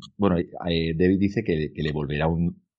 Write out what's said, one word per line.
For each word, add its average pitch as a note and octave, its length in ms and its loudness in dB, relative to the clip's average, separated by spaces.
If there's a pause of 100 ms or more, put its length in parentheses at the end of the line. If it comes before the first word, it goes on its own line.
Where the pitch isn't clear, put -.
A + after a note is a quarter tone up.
(180)
bueno, G2 220 4
eh, E2 580 -2
David F2+ 220 4
dice G2+ 240 0
que, D2+ 280 0
que D2+ 120 -6
le D2+ 80 0
volverá D2 340 -2
a D#2+ 40 2
hum-, E2+ 300 -2 (200)